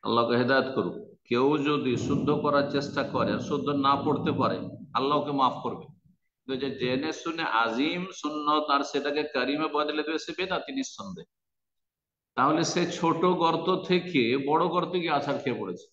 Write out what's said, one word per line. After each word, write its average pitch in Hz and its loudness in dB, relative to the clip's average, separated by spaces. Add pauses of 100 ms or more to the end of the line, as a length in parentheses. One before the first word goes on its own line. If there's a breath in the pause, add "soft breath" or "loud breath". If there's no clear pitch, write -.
আল্লাহকে 117 2
হেদায়েত 127 2
করুক। - -4
কেউ 135 2
যদি 139 0
শুদ্ধ 139 0
করার 143 2
চেষ্টা 139 -2
করে 110 0
আর 107 -2
শুদ্ধ 139 -2
না 139 2
পড়তে 143 0
পারে, 123 0 (380)
আল্লাহ 139 2
ওকে 147 -2
মাফ 135 2 (100)
করবে। 95 -6
কিন্তু - -12
যে 131 -4
জেনে 131 0
শুনে 165 -6
আজিম 135 0
সুন্নত 151 0
আর 139 4
সেটাকে 143 -2
কারিমে 143 0
বদলে 147 -2
দেবে, 156 -2
সে - -8
বেদাতি 180 -4
নিঃসন্দেহে। 110 -8 (1040)
তাহলে 156 4
সে 175 0
ছোট 165 2
গর্ত 170 2
থেকে 156 2 (100)
বড় 160 4
গর্তে 175 0
গিয়ে 165 0
আছাড় 143 0
খেয়ে 113 -4
পড়েছে। 95 -8